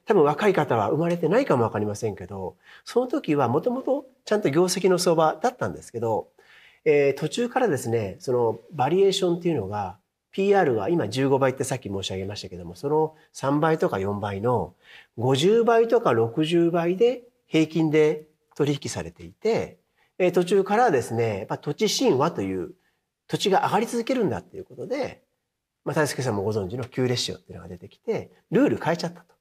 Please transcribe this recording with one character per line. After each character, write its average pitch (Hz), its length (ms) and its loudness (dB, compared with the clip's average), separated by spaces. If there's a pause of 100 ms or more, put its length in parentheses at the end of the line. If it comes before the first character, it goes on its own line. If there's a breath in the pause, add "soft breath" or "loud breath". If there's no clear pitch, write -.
多 220 100 2
分 160 100 6
若 202 240 2
い 185 60 2
方 143 220 2
は 104 120 2
生 147 80 0
ま 165 140 0
れ 175 80 -2
て 170 100 0
な 208 100 2
い 285 60 2
か 147 140 2
も 117 60 2
わ 107 60 0
か 110 80 -4
り 104 60 -2
ま 104 100 -4
せ 113 140 -6
ん 98 80 -8
け 92 100 -14
ど、 95 300 -12 (280 loud breath)
そ - 160 -2
の 254 80 -2
時 247 280 -2
は 135 120 2
も 135 120 0
と 247 100 0
も 254 120 -4
と 277 240 -2 (180)
ち - 80 -2
ゃ 214 60 2
ん 208 40 -4
と 180 60 2
業 160 160 2
績 185 240 0
の 180 100 4
相 175 160 2
場 156 260 2
だ - 100 0
っ - 60 -16
た 113 120 -4
ん 80 60 -8
で - 80 -16
す - 100 -20
け 113 80 -6
ど、 110 300 -2 (560 soft breath)
え 143 240 4
ー、 139 40 0
途 151 140 -6
中 240 220 -4
か 254 100 0
ら 240 80 2
で 143 80 0
す 120 140 -4
ね、 104 280 -2
そ - 140 -4
の 117 280 0 (120)
バ 139 160 0
リ 185 140 2
エ 196 60 6
ー 180 40 2
シ - 100 -2
ョ 175 120 2
ン - 20 -6
っ 175 60 -8
て 175 80 0
い - 20 0
う 147 80 0
の 95 80 -6
が、 101 300 -8 (320)
ピ 196 240 2
ー 196 40 6
ア 185 40 4
ー - 20 4
ル 123 120 2
は 98 120 -2
今 156 200 0
十 131 200 0
五 135 100 4
倍 131 140 4
っ - 20 -4
て 135 100 -4
さ 131 120 -4
っ - 20 -6
き - 120 -10
申 98 120 -6
し - 80 -8
上 95 60 -6
げ 95 80 -6
ま 104 120 -10
し - 60 -14
た 92 60 -14
け 87 80 -16
ど 87 80 -14
も、 85 100 -14
そ 139 140 -8
の 156 260 0 (200 soft breath)
三 143 260 0
倍 160 160 2
と 175 140 0
か 104 80 -2
四 101 200 -4
倍 101 220 -6
の 104 340 0 (440 loud breath)
五 131 180 2
十 208 260 4
倍 233 260 4
と 233 120 4
か 139 140 4
六 117 320 0
十 170 240 2
倍 175 260 0
で 240 280 2 (220)
平 160 200 2
均 160 240 0
で 156 360 2 (300)
取 143 260 0
引 117 80 -8
さ 87 120 -8
れ 82 80 -10
て 85 160 -20
い 87 40 -16
て、 - 480 -4 (400)
え 185 100 4
ー、 175 40 0
途 180 140 2
中 196 180 4
か 208 120 0
ら 240 140 4
で 123 120 2
す 117 120 -6
ね、 113 260 -2
や 107 40 -8
っ - 20 -20
ぱ 147 120 -6
土 147 160 -6
地 220 200 -2
神 202 240 2
話 156 120 2
と 165 100 -8
い 95 220 -4
う、 78 100 -10 (540)
土 156 100 -6
地 208 140 0
が 175 140 2
上 165 40 0
が 180 120 0
り 233 60 -2
続 233 180 -4
け 262 100 -2
る 240 100 0
ん 151 60 0
だ 95 80 -4
っ - 40 -12
て - 140 -20
い 92 40 -12
う - 40 -12
こ - 100 -20
と - 120 -12
で、 247 360 -8 (600)
ま 147 80 -6
あ、 - 20 -4
大 151 140 2
輔 - 140 -6
さ 127 80 -2
ん 104 60 -2
も 98 60 -2
ご 107 100 -2
存 98 160 -2
知 117 100 -8
の 123 60 -8
キ - 180 -4
ュ - 20 2
ー 123 40 0
レ 123 80 -2
シ - 160 -6
オ - 40 -10
っ - 20 -18
て - 140 -20
い - 20 -16
う 87 40 -14
の 85 40 -18
が 87 60 -18
出 90 80 -14
て - 140 -20
き - 80 -20
て、 - 320 -6 (200 soft breath)
ル 233 120 4
ー 285 80 4
ル 110 80 0
変 165 160 0
え - 20 -8
ち 175 80 -10
ゃ 170 40 -4
っ - 40 -10
た - 80 -20
と。 - 60 -20 (140)